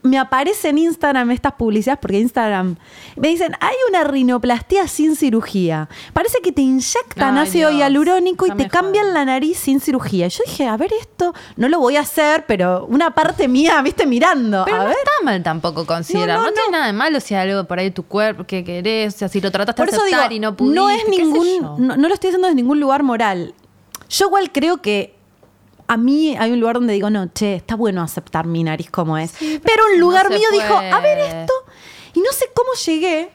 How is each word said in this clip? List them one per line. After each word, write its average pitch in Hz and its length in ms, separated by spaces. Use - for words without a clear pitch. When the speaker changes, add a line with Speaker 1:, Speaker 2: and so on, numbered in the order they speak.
Speaker 1:
me 262 160
aparece 277 500
en 294 100
Instagram 285 540
estas 262 220
publicidades, 226 460
porque 202 200
Instagram 202 560
me 254 100
dicen, 330 320
"Hay 440 160
una 359 160
rinoplastia 254 800
sin 302 300
cirugía. 190 720
Parece 453 320
que 349 80
te 285 100
inyectan 262 720
Speaker 2:
Ay, 285 60
Speaker 1:
ácido 311 280
Speaker 2:
Dios. 294 100
Speaker 1:
hialurónico 349 640
y 349 40
Speaker 2:
Déjame 285 140
Speaker 1:
te 190 60
cambian 392 360
Speaker 2:
joder. 370 80
Speaker 1:
la 294 100
nariz 262 340
sin 269 220
cirugía". 202 480
Yo 427 180
dije, 269 220
"A 220 80
ver 349 240
esto, 349 340
no 233 120
lo 330 120
voy 262 160
a 294 60
hacer", 311 440
pero 180 420
una 311 280
parte 320 320
mía, 285 340
viste, 320 240
mirando, 247 580
Speaker 2:
Pero 427 120
Speaker 1:
a 381 40
Speaker 2:
no 392 60
Speaker 1:
ver. 269 100
Speaker 2:
está 554 140
mal 196 180
tampoco 160 440
considerar. 170 500
Speaker 1:
No, 453 80
no, - 60
Speaker 2:
No - 20
tiene 440 180
Speaker 1:
no. - 80
Speaker 2:
nada 285 80
de 214 60
malo 277 260
si - 160
hay 190 160
algo 196 160
por 180 140
ahí 190 60
de 196 40
tu 185 140
cuerpo 202 400
que 185 180
querés, 196 540
o - 20
sea, 196 100
si 196 120
lo 196 100
trataste 208 320
Speaker 1:
Por 330 80
Speaker 2:
de - 60
Speaker 1:
eso 440 80
digo, 370 140
Speaker 2:
aceptar 240 140
y 220 60
no 214 180
pudiste, 269 200
Speaker 1:
no 392 140
es 440 140
Speaker 2:
qué 440 120
sé 349 60
Speaker 1:
ningún, 320 240
Speaker 2:
yo. 151 180
Speaker 1:
no, 254 180
no 294 120
lo 381 60
estoy 381 140
diciendo 370 180
desde 349 160
ningún 277 160
lugar 285 240
moral. 220 520
Yo - 180
igual 381 260
creo 320 300
que - 340
a 233 80
mí 277 400
hay 226 140
un 240 80
lugar 233 160
donde 240 200
digo, 202 160
"No, 196 220
che, 208 220
está 220 220
bueno 202 260
aceptar 160 420
mi 165 200
nariz 160 260
como 160 280
es". 160 120
Speaker 2:
Sí, 311 320
Speaker 1:
Pero 440 300
un 349 80
Speaker 2:
no 349 60
Speaker 1:
lugar 370 200
Speaker 2:
se 392 100
Speaker 1:
mío 440 160
dijo, 415 220
"A 359 240
ver 587 200
Speaker 2:
puede. 571 240
Speaker 1:
esto". - 100
Y - 40
no 453 140
sé 539 140
cómo 494 140
llegué 330 500